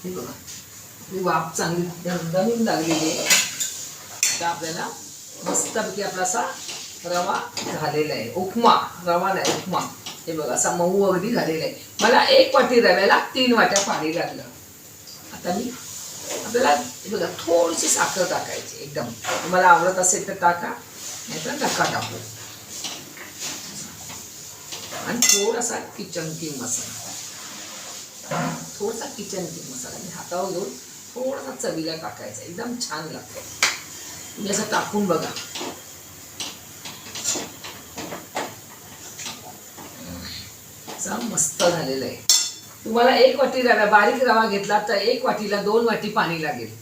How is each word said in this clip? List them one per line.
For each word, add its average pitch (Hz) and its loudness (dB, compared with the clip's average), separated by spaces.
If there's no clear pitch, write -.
हे 180 -8
बघा, 180 -8
आपली - -12
वाफ 170 0
चांगली 175 0
दणदणून 180 2
लागलेली 160 2
आहे. - -2
आता - -2
आपल्याला 165 -4
मस्तपैकी - -2
आपला 185 -2
असा - 0
रवा 180 0
झालेला 151 0
आहे, 113 -6
उपमा, 202 6
रवा 185 4
नाही - 2
उपमा. 175 -2
हे 165 -4
बघा, 156 -2
असा - 2
मऊ 185 4
अगदी 185 4
झालेला 160 2
आहे. - -4
मला 277 8
एक - 8
वाटी 247 8
रव्याला 190 6
तीन 254 4
वाट्या 202 6
पाणी 160 0
लागलं. - -2
आता 180 -4
मी, 247 -2
आपल्याला 226 4
हे - 0
बघा, 185 0
थोडीशी 165 4
साखर 175 2
टाकायची - -6
एकदम, - -6
तुम्हाला 180 4
आवडत 175 8
असेल 180 2
तर 180 -4
टाका, 175 4
नाहीतर - -6
नका - 2
टाकू. - -4
आणि 233 -2
थोडासा 226 0
किचन 160 -8
किंग 143 -8
मसाला, 110 -8
थोडासा 226 -4
किचन 185 -6
किंग - -10
मसाला - -10
मी 185 -12
हातावर 180 -4
घेऊन 175 -4
थोडासा 262 -4
चवीला 160 -4
टाकायचा, - -10
एकदम 233 -8
छान - -6
लागतो. - -12
तुम्ही - -4
असं 208 0
टाकून - 0
बघा, 165 2
असा 202 -4
मस्त 196 0
झालेला 135 2
आहे. - -8
तुम्हाला 240 6
एक 254 8
वाटी 254 4
रवा, 214 6
बारीक 226 8
रवा 220 6
घेतला 202 2
तर 214 2
एक 240 2
वाटीला 214 0
दोन 220 4
वाटी 214 2
पाणी 165 2
लागेल 120 -4